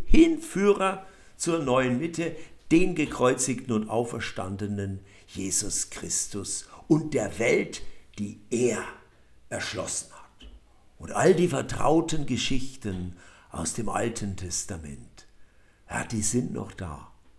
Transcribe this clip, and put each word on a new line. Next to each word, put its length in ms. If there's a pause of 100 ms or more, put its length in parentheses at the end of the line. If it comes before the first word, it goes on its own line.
Hinführer 1000 (300)
zur 220
neuen 400
Mitte, 380 (340)
den 240
gekreuzigten 800
und 140
auferstandenen 1120 (260)
Jesus 640
Christus 800 (180)
und 280
der 260
Welt, 420 (380)
die 180 (120)
er 340 (680)
erschlossen 600
hat. 360 (500)
Und 140
all 200
die 160
vertrauten 800
Geschichten 880 (340)
aus 220
dem 160
Alten 480
Testament, 880 (640)
ja, 160
die 160
sind 320
noch 200
da. 380 (280)